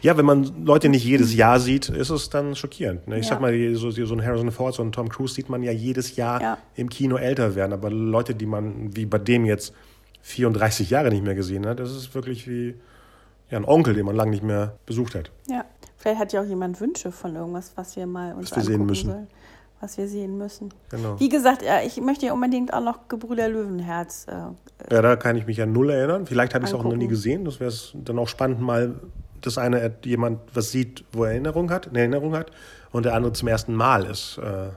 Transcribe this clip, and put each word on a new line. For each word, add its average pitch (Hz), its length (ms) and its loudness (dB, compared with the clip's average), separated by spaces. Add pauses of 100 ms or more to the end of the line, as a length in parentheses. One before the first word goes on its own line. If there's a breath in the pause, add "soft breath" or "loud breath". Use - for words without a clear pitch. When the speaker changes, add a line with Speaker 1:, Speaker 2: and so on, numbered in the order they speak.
Speaker 1:
Ja, 170 160 6
wenn 143 80 6
man 139 400 4
Leute 151 240 8
nicht 127 140 6
jedes 123 300 6
Jahr 113 240 8
sieht, 131 300 2
ist 135 220 -2
es 151 180 -2
dann 143 260 -2
schockierend, 113 540 -6
ne? 110 100 -4
Ich 113 80 -2
Speaker 2:
Ja. 110 40 -2
Speaker 1:
sag 123 100 0
mal, 120 360 2
so, 117 140 -2
so 113 240 -2
ein 113 80 0
Harrison 117 300 0
Ford, 127 220 -2
so 117 80 -4
ein 110 100 -2
Tom 117 160 -4
Cruise 131 260 -6
sieht - 140 -6
man 123 140 -4
ja 120 100 -2
jedes 123 440 -4
Jahr 120 260 -2
Speaker 2:
Ja. 110 160 -4 (160)
Speaker 1:
im 123 160 -6
Kino 131 260 0
älter 127 380 0
werden, 95 180 0
aber 101 160 -4
Leute, 110 460 -2
die 107 120 -6
man, 107 480 -6
wie 107 120 -4
bei 107 120 0
dem 117 280 4
jetzt, 104 260 0 (480 soft breath)
vierunddreißig 110 680 0
Jahre 139 180 4
nicht 101 160 2
mehr 98 100 -2
gesehen 98 320 -4
hat, 120 140 -4
das 123 120 -6
ist 131 220 -12
wirklich 123 320 -8
wie, 120 280 -6 (760 soft breath)
ja, 117 80 -4
ein 101 60 -2
Onkel, 143 300 6
den 104 100 2
man 101 120 0
lange 110 160 2
nicht 98 120 -2
mehr 104 300 0 (100)
besucht 117 300 -4
hat. 80 160 -10 (180)
Speaker 2:
Ja, 247 160 -6 (320)
vielleicht 220 240 -2
hat 202 140 -2
ja 196 80 0
auch 208 40 -6
jemand 185 320 -4
Wünsche 233 320 -4
von 175 260 -10
irgendwas, 175 380 -10
was 185 220 -14
wir 185 100 -8
mal 180 280 -8
uns 180 160 -10
Speaker 1:
Was - 80 -10
wir 110 60 0
sehen 107 100 0
Speaker 2:
angucken 101 160 0
Speaker 1:
müssen. 95 200 -2
Speaker 2:
sollen. 104 160 -8 (540 soft breath)
Was - 180 -12
wir 202 100 -6
sehen 196 300 -6
müssen. 202 340 -12 (160)
Speaker 1:
Genau. 110 320 -6
Speaker 2:
Wie 269 80 4
gesagt, 254 320 4
ja, 170 220 2
ich 247 180 -6
möchte 277 240 0
ja 247 80 -2
unbedingt 247 400 0
auch - 80 0
noch 233 280 -4
Gebrüder 226 420 -4
Löwenherz, 175 800 -6
äh, - 40 -12 (640)
Speaker 1:
Ja, 113 80 8
da 120 140 8
kann 120 200 0
ich 110 100 -4
mich 113 140 -2
an 110 120 0
null 131 180 4
erinnern. 147 360 0
Vielleicht 123 280 2
hab 127 80 0
ich's 123 100 -2
auch 127 60 -2
noch 117 120 -2
nie 117 40 0
Speaker 2:
angucken. 120 160 0
Speaker 1:
gesehen. 113 340 0
Das 135 160 -8
wär's 120 320 -8
dann 123 260 -6
auch 117 100 0
spannend, 131 340 -2
mal, 120 320 0 (480)
dass 120 160 -4
einer 123 240 2
et-, 113 240 -4
jemand 117 340 0 (140)
was 113 160 -2
sieht, 123 420 -4
wo 113 120 0
er 110 80 0
Erinnerung 156 380 -2
hat, 180 180 -4
eine 123 100 -2
Erinnerung 143 360 2
hat, 160 160 -6 (420 loud breath)
und 120 120 0
der 120 100 2
andere 117 200 2
zum - 140 -4
ersten 113 260 0
Mal 113 320 4
es, - 320 -10
äh, - 40 -10 (340)